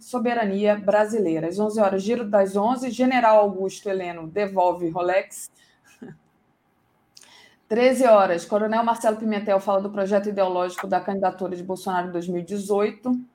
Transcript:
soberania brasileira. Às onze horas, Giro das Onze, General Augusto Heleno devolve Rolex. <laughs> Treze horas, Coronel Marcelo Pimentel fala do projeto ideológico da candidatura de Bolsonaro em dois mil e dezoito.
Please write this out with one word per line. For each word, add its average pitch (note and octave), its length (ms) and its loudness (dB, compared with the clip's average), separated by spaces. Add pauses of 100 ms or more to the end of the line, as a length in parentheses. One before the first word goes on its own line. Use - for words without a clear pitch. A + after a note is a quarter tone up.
soberania G#3+ 720 0
brasileira. G3+ 720 0
Às F#3 140 -4
onze G#3+ 180 -2
horas, G3 240 2
Giro A#3 260 -2
das G3 280 2
Onze, B3 340 0
General A#3+ 480 4
Augusto F#3+ 500 0
Heleno F3 380 -6
devolve F3+ 640 0
Rolex. F3+ 640 -4 (500)
<laughs> - 160 -18 (1500)
Treze B3 380 4
horas, F#3+ 400 6
Coronel G#3+ 360 0
Marcelo A3+ 360 0
Pimentel G#3 420 0
fala G3 220 0
do G3+ 80 -8
projeto G3+ 400 0
ideológico F#3 560 -2
da F#3 160 0
candidatura F#3 520 -4
de F3 80 -10
Bolsonaro F3+ 460 -4
em F3+ 40 -10
dois E3+ 140 -6
mil F3 140 -4
e - 20 -6
dezoito. G3+ 680 -2 (220)